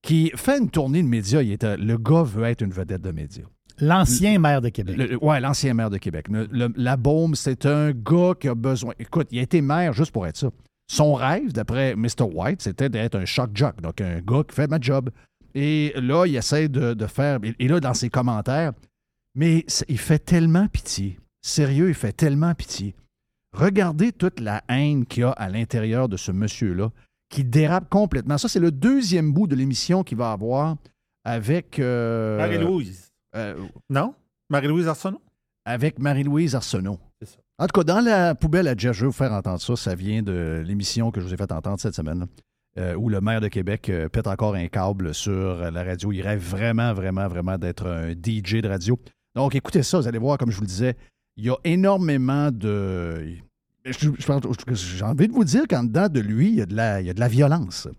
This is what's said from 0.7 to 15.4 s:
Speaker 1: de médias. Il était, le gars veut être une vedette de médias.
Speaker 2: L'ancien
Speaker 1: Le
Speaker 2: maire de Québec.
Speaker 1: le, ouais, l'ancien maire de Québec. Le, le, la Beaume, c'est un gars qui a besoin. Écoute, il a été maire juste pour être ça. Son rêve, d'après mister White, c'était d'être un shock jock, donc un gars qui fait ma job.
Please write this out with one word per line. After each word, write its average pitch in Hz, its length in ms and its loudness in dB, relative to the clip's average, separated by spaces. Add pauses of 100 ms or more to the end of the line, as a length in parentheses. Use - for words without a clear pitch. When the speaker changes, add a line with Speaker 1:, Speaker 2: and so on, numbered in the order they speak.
Speaker 1:
de 139 40 2
médias. 117 340 2
Il 110 100 2
était, 107 260 -2
le 107 200 0
gars 143 260 4
veut 113 220 -2
être 117 160 -2
une 98 100 -2
vedette 90 300 -6
de 92 100 -6
médias. 76 320 -10 (360)
Speaker 2:
L'ancien 175 540 4
Speaker 1:
Le 196 60 6
Speaker 2:
maire 147 220 4
de 120 80 0
Québec. 95 280 -4
Speaker 1:
le, 123 260 0
ouais, 151 180 4
l'ancien 135 320 0
maire 113 160 2
de 101 80 -4
Québec. 82 320 -6
Le, 107 200 -2
le, 123 280 0
la 127 180 0
Beaume, 151 400 2
c'est - 300 -4
un 147 260 4
gars 170 480 2
qui 147 80 -2
a 123 80 0
besoin. 120 440 -2
Écoute, 147 320 -2
il 117 80 -4
a - 20 0
été 160 200 2
maire 151 300 2
juste 135 200 0
pour 98 140 -2
être 78 120 -6
ça. 135 100 -2 (420)
Son 151 240 4
rêve, 156 380 0
d'après 120 440 -2
mister 117 280 0
White, 98 380 -2
c'était 135 280 -2
d'être 113 260 -2
un 95 100 -2
shock 123 280 -2
jock, 104 280 0
donc 82 200 -8
un 87 200 -2
gars 117 260 0
qui - 80 -12
fait 151 120 0
ma 156 120 0
job. 127 300 0 (440)